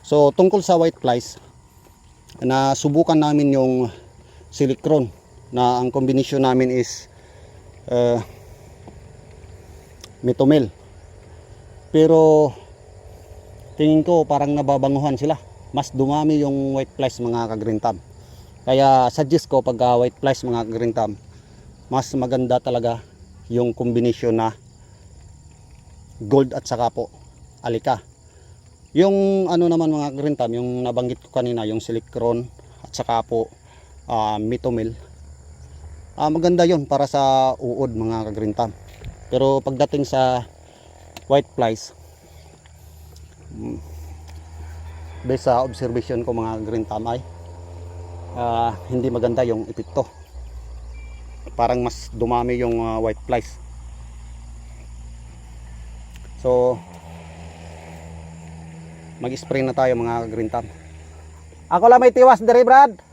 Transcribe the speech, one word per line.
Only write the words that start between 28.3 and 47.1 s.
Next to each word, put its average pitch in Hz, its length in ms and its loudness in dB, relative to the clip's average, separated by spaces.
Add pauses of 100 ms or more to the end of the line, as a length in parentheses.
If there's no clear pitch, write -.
Yung 196 520 2
ano 170 200 2
naman, 165 240 2
mga 143 240 -4
green 143 200 -2
thumb, 117 200 -2
yung 123 280 -4
nabanggit 123 360 -4
ko - 120 -20
kanina, 120 360 -2
yung 110 120 -4
Silicron 117 680 -4 (360)
at - 80 -20
saka 117 320 -2
po, - 280 -4 (560)
ah, 107 320 -2
Metomel. 117 560 -4 (1200)
Ah, 151 160 0
maganda 175 320 4
yun 160 240 2
para 143 160 0
sa 135 560 2
uod, 123 320 -4
mga 110 400 -4
ka-green 107 240 -4
thumb. 113 160 -2 (560)
Pero 135 320 2
pagdating 139 480 -2
sa 127 400 0 (800)
white 139 240 4
flies, 113 400 -2 (1600)
mm, - 240 -10 (1500)
based 127 240 -2
sa 127 160 2
observation 120 600 -6
ko, 123 80 -6
mga 113 360 -6
green 110 200 -4
thumb, 107 200 -8
ay, 123 120 -4 (1160)